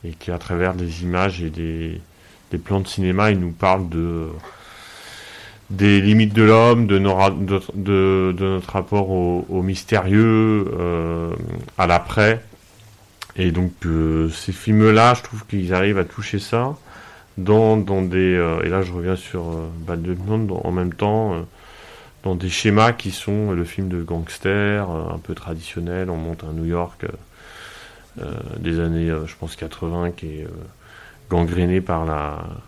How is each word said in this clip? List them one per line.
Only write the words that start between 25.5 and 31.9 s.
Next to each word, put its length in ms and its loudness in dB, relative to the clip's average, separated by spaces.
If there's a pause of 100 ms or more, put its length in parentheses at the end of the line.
On 80 -4
monte 260 -8
un 80 -10
New 140 -4
York, 380 -4
euh, 40 -6 (1120)
euh, 100 -10 (280)
des 180 -2
années, 320 0
euh, 160 -4
je 80 -16
pense, 220 -14
quatre-vingts, 560 -6
qui 140 -14
est, 180 -10
euh, 60 -12 (800)
gangréné 520 2
par 240 -4